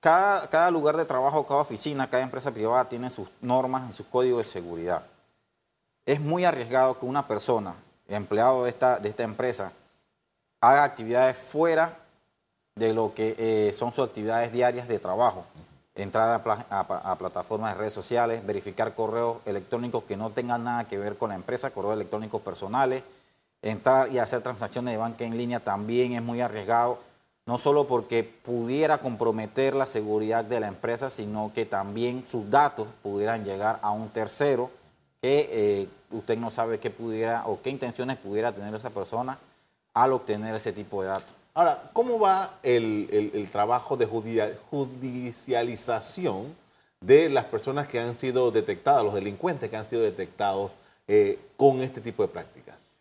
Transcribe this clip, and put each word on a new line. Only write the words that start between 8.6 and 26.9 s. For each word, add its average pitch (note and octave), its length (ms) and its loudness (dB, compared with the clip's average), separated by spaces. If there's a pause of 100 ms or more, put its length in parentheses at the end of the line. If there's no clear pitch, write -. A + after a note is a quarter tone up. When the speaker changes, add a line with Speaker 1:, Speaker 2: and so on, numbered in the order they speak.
Speaker 1:
de B2 60 0
esta, B2 280 2
de G#2 80 -4
esta G#2+ 160 -4
empresa, G#2+ 480 -4 (880)
haga C#3+ 240 8
actividades B2+ 540 2
fuera D#3+ 600 0 (760)
de A2 180 2
lo A2 200 0
que, A2 240 -2
eh, A2 360 2
son A#2+ 180 -4
sus C3+ 160 0
actividades A2+ 460 -2
diarias B2 340 0
de A2 120 -2
trabajo. G2+ 440 0 (520)
Entrar A2 380 2
a A2 80 0
pla-, A2 280 -2
a G2 180 -2
pa-, F#2 120 -6
a F#2 180 -4
plataformas G2 560 -4
de F2 60 -8
redes G#2+ 140 -4
sociales, A#2 520 -2
verificar G#2 500 -4
correos A2+ 480 -2
electrónicos A2+ 640 -4
que G2+ 100 -6
no G#2+ 140 -6
tengan A#2+ 340 -2
nada A#2+ 240 -4
que G2+ 100 -6
ver G2+ 200 -6
con A#2 120 -2
la G2+ 60 -6
empresa, A#2+ 360 -6
correos G2+ 240 -2
electrónicos G#2+ 460 -6
personales, B2+ 640 -2 (580)
entrar B2+ 520 2
y B2 60 2
hacer A#2 220 -2
transacciones A#2+ 520 -6
de A2 40 -2
banca A2+ 280 -4
en A#2 120 -4
línea A#2+ 220 -2
también A2+ 540 0
es A#2 80 -4
muy A#2+ 180 -4
arriesgado, A#2 600 0 (460)